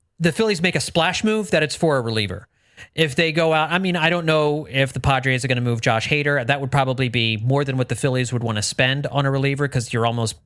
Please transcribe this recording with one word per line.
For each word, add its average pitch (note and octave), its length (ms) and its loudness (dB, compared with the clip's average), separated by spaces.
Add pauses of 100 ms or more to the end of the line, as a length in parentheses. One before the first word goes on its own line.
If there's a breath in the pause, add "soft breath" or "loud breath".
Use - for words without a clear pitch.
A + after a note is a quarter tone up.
(200)
the E3 120 2
Phillies G#3 300 0
make F3+ 140 2
a D3 40 0
splash E3+ 440 0
move G#3+ 260 0
that D#3+ 140 2
it's D3 120 -4
for D#3 220 2
a B2+ 40 0
reliever. G#2+ 460 -4 (460 loud breath)
If D3+ 220 0
they E3 160 2
go D#3+ 220 2
out, D#3 180 2
I F3 80 2
mean, F#3 160 0
I E3 160 2
don't F3 160 0
know D3+ 420 2
if C3 240 0
the B2+ 60 -4
Padres C3 440 2
are C3 40 -2
gonna B2 140 0
move A#2+ 200 0
Josh A2+ 280 2
Hader. C#3+ 360 0
That C#3+ 160 0
would C3+ 100 -4
probably C3 380 0
be A2+ 280 0
more C3 260 0
than C3+ 120 -4
what B2+ 140 0
the B2+ 60 -2
Phillies B2 360 -2
would A#2+ 120 -2
wanna A2 180 -2
spend C3+ 460 0
on C#3 180 0
a C3+ 60 0
reliever, C#3 360 0
'cause B2+ 240 -2
you're A#2 140 2
almost A#2 300 0 (100)